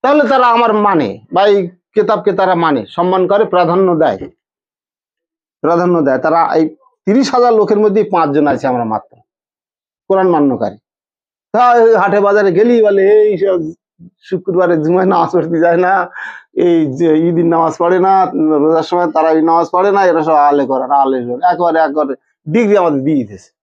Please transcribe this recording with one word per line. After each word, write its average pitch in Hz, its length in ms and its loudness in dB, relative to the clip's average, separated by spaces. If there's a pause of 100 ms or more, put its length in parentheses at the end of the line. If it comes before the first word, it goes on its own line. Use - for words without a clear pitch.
তাহলে 285 240 2
তারা 254 180 2
আমার 233 280 2
মানে 190 340 0 (240)
বা 175 140 0
এই 202 140 2 (320)
কেতাবকে 208 400 0
তারা 185 220 0
মানে, 156 320 0
সম্মান 180 400 -2
করে, 202 180 2
প্রাধান্য 180 440 0 (100)
দেয়, 123 200 0 (1400)
প্রাধান্য 170 400 0
দেয়। 131 200 0
তারা 160 180 0 (140)
এই 160 100 2 (420)
তিরিশ 226 280 2
হাজার 240 200 2
লোকের 208 240 2
মধ্যে 214 260 2
পাঁচজন 156 420 0
আছে 135 200 -2
আমরা 123 180 -2
মাত্র 110 280 -8 (1000)
কোরআন 190 180 2
মান্যকারী। 127 500 -2 (760)
তা 233 80 2 (160)
এই 226 160 4
হাটে 202 260 0
বাজারে 202 320 2
গেলি 226 300 2
বলে, 196 220 2 (160)
"এই 214 180 0
সব 185 220 -2 (580)
শুক্রবারে 175 580 -2
জুমায় 175 360 0
নামাজ 170 200 0
পড়তে 170 280 -2
যায় 170 160 2
না, 185 160 0 (600)
এই 170 240 2 (140)
যে 160 160 -2 (100)
ঈদের 165 280 0
নামাজ 165 320 0
পড়ে 180 220 0
না, 190 120 2 (460)
রোজার 160 320 0
সময় 175 220 -2
তারাবি 160 300 0
নামাজ 165 280 0
পড়ে 190 220 0
না, 202 140 0
এরা 165 160 0
সব 156 220 0
আহলে 143 220 0
কোরআন, 131 240 -6
আহলে 135 340 0
কোরআন", 123 180 -8
একবারে, 175 360 0
একবারে 147 360 -2 (320)
ডিগ্রি 208 300 0
আমাদের 165 280 0
দিয়ে 151 160 -2
দিতেছে 101 300 -14 (120)